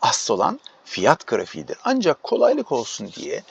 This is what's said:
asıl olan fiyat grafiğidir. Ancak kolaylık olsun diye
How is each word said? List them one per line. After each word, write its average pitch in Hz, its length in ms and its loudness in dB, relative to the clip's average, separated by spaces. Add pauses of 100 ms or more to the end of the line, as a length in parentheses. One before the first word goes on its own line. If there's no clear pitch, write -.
asıl - 320 0
olan 143 260 0 (260)
fiyat - 420 2
grafiğidir. 92 560 -4
Ancak 233 400 0
kolaylık 254 480 2
olsun 117 400 -4
diye - 400 -10